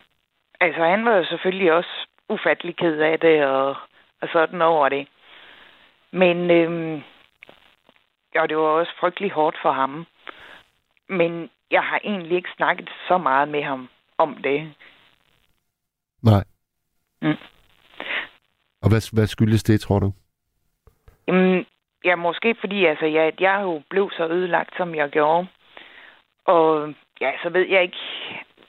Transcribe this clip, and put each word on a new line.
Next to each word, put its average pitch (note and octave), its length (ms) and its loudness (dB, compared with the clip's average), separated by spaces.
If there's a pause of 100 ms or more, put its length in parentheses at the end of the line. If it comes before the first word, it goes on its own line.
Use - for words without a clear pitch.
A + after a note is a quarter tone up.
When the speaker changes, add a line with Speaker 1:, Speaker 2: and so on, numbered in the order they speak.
(600)
Speaker 1:
altså, E3 240 0
han G3 220 2
var A#3 100 4
jo E3 100 2
selvfølgelig F#3 480 0
også - 340 -2 (220)
ufattelig E3+ 480 -2
ked D#3+ 220 0
af D#3 200 0
det D#3 260 4
og, C3+ 240 0 (520)
og D#3+ 120 -6
sådan E3+ 280 0
over D#3+ 280 4
det. C#3 180 -4 (1040)
Men, F3 400 2
øhm, E3 520 0 (1300)
ja, D#3+ 140 2
det D#3 80 -4
var D#3 60 2
også D#3 360 0
frygtelig F3+ 320 -2
hårdt D#3 300 -2
for D#3+ 100 2
ham. C#3 340 -4 (1040)
Men E3+ 400 -2 (220)
jeg E3+ 120 4
har D3+ 200 -4
egentlig F3+ 340 -4
ikke F3+ 200 -8
snakket F3+ 320 -2 (180)
så F3+ 100 4
meget C#3 300 2
med D3 160 -4
ham C3 260 -8 (280)
om D#3 260 0
det. D3 300 -4 (1500)
Speaker 2:
Nej. G#2 220 6 (800)
Speaker 1:
Mm. D3+ 160 0 (1400)
Speaker 2:
Og G#2 80 2
hvad, A2 260 2
hvad G#2+ 120 4
skyldes A2 360 2
det, G#2+ 180 2
tror G2 180 0
du? G2 140 0 (1120)
Speaker 1:
Jamen, F#3 380 2 (400)
ja, F3+ 100 2
måske E3+ 440 -2
fordi, G3 260 -2
altså, D#3 200 0
jeg, D#3 360 0
jeg F#3+ 220 2
jo E3 260 -6
blev F#3+ 280 -2
så E3 120 -2
ødelagt, E3+ 480 -2
som F3 180 -6
jeg D3 140 -2
gjorde. D#3+ 380 0 (1000)
Og D#3+ 480 2 (280)
ja, C3 100 -2 (120)
så F3 60 -6
ved F3+ 200 0
jeg F#3+ 120 4
ikke, F3+ 160 -4 (720)